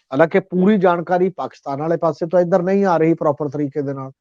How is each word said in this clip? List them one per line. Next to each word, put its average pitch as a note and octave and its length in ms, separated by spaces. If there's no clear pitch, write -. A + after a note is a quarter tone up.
ਹਾਲਾਂਕਿ D#3+ 260
ਪੂਰੀ F#3 380
ਜਾਣਕਾਰੀ F3+ 520
ਪਾਕਿਸਤਾਨ C#3 500
ਵਾਲੇ E3 180
ਪਾਸੇ E3 300
ਤੋਂ F3+ 120
ਇੱਧਰ F3+ 220
ਨਹੀਂ G3 240
ਆ E3+ 120
ਰਹੀ D#3+ 160
ਪ੍ਰੋਪਰ D3+ 360
ਤਰੀਕੇ D3 320
ਦੇ C#3 120
ਨਾਲ C3+ 280